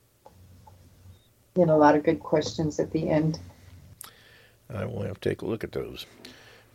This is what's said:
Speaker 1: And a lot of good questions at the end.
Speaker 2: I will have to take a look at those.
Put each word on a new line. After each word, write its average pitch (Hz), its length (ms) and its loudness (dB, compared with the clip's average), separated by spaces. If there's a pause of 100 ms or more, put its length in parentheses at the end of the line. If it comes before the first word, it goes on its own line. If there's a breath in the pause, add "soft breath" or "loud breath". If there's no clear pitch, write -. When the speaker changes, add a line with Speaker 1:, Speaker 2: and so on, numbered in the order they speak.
(1600)
Speaker 1:
And 175 140 4
a 156 60 6
lot 151 200 8
of 147 80 0
good 160 180 0
questions 151 580 -2
at 156 120 -2
the 160 180 -4
end. 160 300 0 (1300 loud breath)
Speaker 2:
I 98 120 -6
will 104 160 -8
have 101 180 -8
to 98 100 -2
take 98 120 -6
a - 40 -10
look 110 180 -6
at - 100 -12
those. 62 320 -10 (680 soft breath)